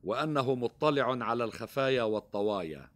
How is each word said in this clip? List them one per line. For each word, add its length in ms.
وأنه 500
مطلع 680
على 200
الخفايا 580
والطوايا 920